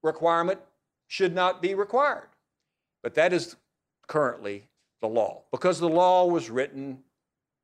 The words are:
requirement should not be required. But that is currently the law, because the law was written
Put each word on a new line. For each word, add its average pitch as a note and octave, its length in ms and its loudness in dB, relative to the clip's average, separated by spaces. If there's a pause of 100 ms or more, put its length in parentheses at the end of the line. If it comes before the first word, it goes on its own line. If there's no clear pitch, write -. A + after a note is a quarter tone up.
requirement E3+ 560 0 (480)
should F3+ 260 0
not F#3 280 0
be F#3+ 120 -2
required. A#3+ 540 -2 (720)
But A#2+ 140 -6
that E3+ 160 4
is F3 240 -4 (520)
currently G#2 600 -4 (320)
the A2 80 -4
law, A2 440 -2
because E3 280 0
the E3+ 100 0
law F3+ 360 4
was D#3 240 -2
written C3+ 540 -6 (600)